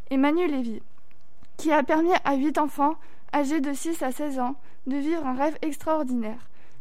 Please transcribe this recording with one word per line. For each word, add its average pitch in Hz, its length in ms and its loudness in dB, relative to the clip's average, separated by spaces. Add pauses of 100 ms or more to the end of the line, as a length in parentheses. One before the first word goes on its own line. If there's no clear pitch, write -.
et 269 80 0
Manu 302 300 4
Lévy, 247 340 -2 (760)
qui 311 140 0
a 294 120 6
permis 330 300 4 (100)
à 277 120 2
huit 277 220 2
enfants 294 380 2 (380)
âgés 294 260 2
de 285 140 0
six 320 300 -2
à 262 80 0
seize 277 280 -2
ans 247 160 0 (320)
de 262 80 0
vivre 294 300 0
un 254 80 0
rêve 285 280 0
extraordinaire, 254 880 0 (320)